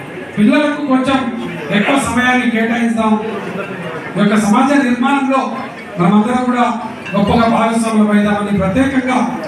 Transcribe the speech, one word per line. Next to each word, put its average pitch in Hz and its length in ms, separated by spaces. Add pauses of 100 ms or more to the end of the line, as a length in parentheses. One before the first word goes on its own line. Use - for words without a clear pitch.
(380)
పిల్లలకు 285 440 (100)
కొంచెం 262 280 (580)
ఎక్కువ 262 200 (100)
సమయాన్ని 247 480
కేటాయిస్తాం. 226 560 (1040)
ఈ 185 60
యొక్క 208 240
సమాజ 254 240 (180)
నిర్మాణంలో 262 540 (560)
మనమందరం 214 520
కూడా 240 160 (480)
గొప్పగా 226 320 (120)
భాగస్వాములం 220 580
అవుతామని 208 480
ప్రత్యేకంగా 254 560 (280)